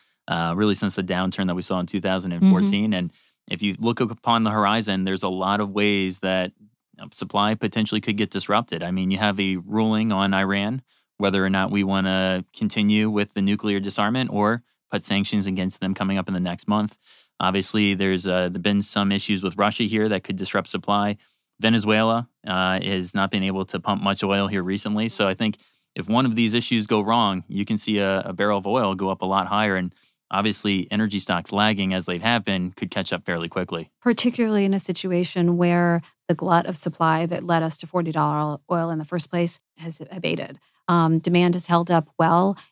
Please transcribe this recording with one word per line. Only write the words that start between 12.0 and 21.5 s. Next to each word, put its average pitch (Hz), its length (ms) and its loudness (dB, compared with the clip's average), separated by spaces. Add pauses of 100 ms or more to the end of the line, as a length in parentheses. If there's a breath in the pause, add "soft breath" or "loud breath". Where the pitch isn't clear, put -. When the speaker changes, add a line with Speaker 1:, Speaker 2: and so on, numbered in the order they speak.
Speaker 1:
continue 107 540 2
with 104 240 -2
the 101 80 0
nuclear 101 380 0
disarmament 107 520 -2
or 104 300 0 (280)
put 101 140 -4
sanctions 98 420 0
against 95 340 -4
them 98 120 -2
coming 98 240 -2
up 92 100 -2
in 95 60 -6
the 92 80 -2
next 87 260 -4
month. 104 300 0 (420 soft breath)
Obviously, 98 540 2
there's, 95 340 0
uh, 90 220 2
there 90 140 -6
been 101 180 2
some 101 320 0
issues 98 300 0
with 95 160 -2
Russia 104 240 2
here 107 260 0
that 98 160 -2
could 95 120 -6
disrupt 95 340 -4
supply. 101 480 -2 (420 soft breath)